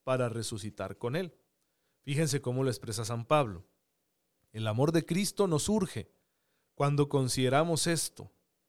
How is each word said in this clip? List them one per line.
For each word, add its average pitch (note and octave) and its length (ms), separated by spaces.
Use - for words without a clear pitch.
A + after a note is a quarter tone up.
para B2+ 280
resucitar G#2 680
con A#2+ 180
Él. F3+ 200
Fíjense C#3 400
cómo B2+ 240
lo C3 60
expresa A2+ 340
San A#2 220
Pablo. A#2+ 400
El A2 160
amor B2+ 260
de D#3+ 120
Cristo G3 420
nos D#3+ 220
urge G3 420
cuando C#3+ 340
consideramos C3+ 800
esto, - 460